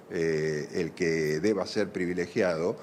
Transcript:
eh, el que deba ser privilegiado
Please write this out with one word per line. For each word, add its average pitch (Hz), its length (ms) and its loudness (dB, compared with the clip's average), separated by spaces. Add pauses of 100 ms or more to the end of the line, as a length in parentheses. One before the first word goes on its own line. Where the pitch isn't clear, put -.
(120)
eh, 78 600 0
el 82 180 -2
que 80 480 0
deba 95 260 2
ser 104 280 -2
privilegiado 87 880 0